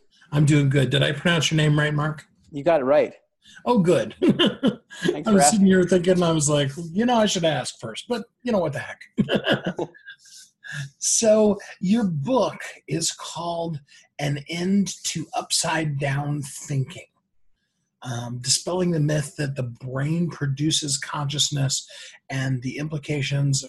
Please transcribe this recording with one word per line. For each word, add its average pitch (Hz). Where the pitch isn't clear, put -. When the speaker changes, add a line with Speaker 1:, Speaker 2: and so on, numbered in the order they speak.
Speaker 1:
I'm 147
doing 143
good. 135
Did 139
I 151
pronounce 160
your 160
name 151
right, 151
Mark? 151
Speaker 2:
You 143
got 165
it 131
right. 135
Speaker 1:
Oh, 247
good. 160
<laughs> -
Speaker 2:
Thanks 320
Speaker 1:
I -
Speaker 2:
for 220
Speaker 1:
was 196
sitting 202
Speaker 2:
asking. 196
Speaker 1:
here 190
thinking, 180
I 170
was 151
like, 147
"You 190
know, 247
I 220
should 190
ask 143
first," 110
but 226
you 247
know, 208
what 156
the 135
heck. -
<laughs> -
So 214
your 214
book 180
is 160
called 170
An 143
End 180
to 160
Upside 160
Down 143
Thinking. -
Um, 123
dispelling 180
the 165
myth 147
that 139
the 131
brain 135
produces 143
consciousness 139
and 131
the 127
implications 143